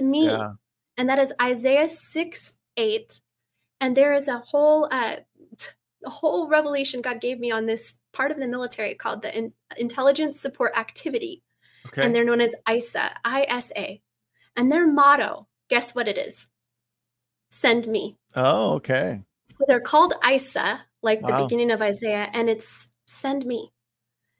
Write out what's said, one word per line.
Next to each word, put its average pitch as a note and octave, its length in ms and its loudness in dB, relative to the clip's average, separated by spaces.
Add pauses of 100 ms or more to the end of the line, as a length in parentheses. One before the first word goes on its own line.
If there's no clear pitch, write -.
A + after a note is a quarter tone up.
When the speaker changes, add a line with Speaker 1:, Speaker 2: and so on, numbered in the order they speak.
Speaker 1:
me." C#4+ 220 2
Speaker 2:
Yeah. G#3+ 260 -2 (460)
Speaker 1:
And B3+ 120 0
that C4+ 80 2
is C4+ 240 2
Isaiah C4 480 2
six - 640 -6 (240)
eight. A3 440 -4 (600)
And B3+ 160 0
there C#4+ 160 6
is C#4 140 0
a B3 100 -2
whole, D4+ 540 4
uh, A#3+ 240 -4 (880)
a C4 60 -10
whole E4 360 0
revelation C#4+ 540 0
God A#3+ 200 -6
gave B3 180 -4
me A#3+ 100 -4
on A3 160 -2
this A3+ 300 -4 (180)
part C#4 160 -2
of D4+ 80 -6
the C4+ 80 -6
military A#3+ 480 -6
called A3 300 -8
the - 120 -8
In-, A3+ 180 -6 (240)
Intelligence C#4 640 2
Support - 360 -2
Activity. - 640 -6 (460)
Speaker 2:
Okay. - 160 -2
Speaker 1:
And A#3 100 4
they're A#3 100 4
known A#3+ 160 2
as A3+ 140 2 (160)
isa, - 460 -2 (100)
I C4+ 240 0
S B3 260 -4
A. G3 240 -10 (560)
And B3+ 160 4
their E4+ 140 4
motto, C#4+ 600 4 (240)
guess A#3+ 240 0
what A#3 120 -2
it F3+ 120 -2
is? - 260 -8 (1040)
"Send A#3 380 2
me." A3 280 -4 (200)
Speaker 2:
Oh, D#3 380 2
okay. C3+ 500 -2 (340)
Speaker 1:
So C#4 100 0
they're B3 120 4
called D#4+ 340 4 (100)
isa, B3+ 580 0 (200)
like A3 200 0
the - 80 -4
Speaker 2:
Wow. C#3 180 2
Speaker 1:
beginning A#3+ 240 2
of G#3+ 100 0
Isaiah, G#3 500 -2
and A#3 160 -2
it's - 400 -4 (200)
"Send C#4 400 -4
me." A#3 240 -8 (680)